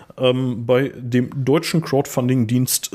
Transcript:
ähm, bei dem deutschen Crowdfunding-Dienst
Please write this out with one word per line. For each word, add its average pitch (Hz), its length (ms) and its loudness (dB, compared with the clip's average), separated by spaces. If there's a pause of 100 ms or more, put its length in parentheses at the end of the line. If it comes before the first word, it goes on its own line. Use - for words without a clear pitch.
(180)
ähm, 127 480 0
bei 127 320 2
dem 123 320 0 (160)
deutschen 160 360 2
Crowdfunding-Dienst 127 1120 0